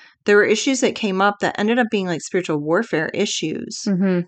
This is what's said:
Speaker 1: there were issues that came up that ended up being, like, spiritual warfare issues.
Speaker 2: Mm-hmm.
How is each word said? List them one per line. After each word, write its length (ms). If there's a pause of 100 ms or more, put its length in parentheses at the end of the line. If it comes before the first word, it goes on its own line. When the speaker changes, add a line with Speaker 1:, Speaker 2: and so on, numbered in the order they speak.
(240)
Speaker 1:
there 120
were 80
issues 360
that 160
came 240
up 200
that 160
ended 220
up 100
being, 180
like, 140
spiritual 380
warfare 560
issues. 720
Speaker 2:
Mm-hmm. 420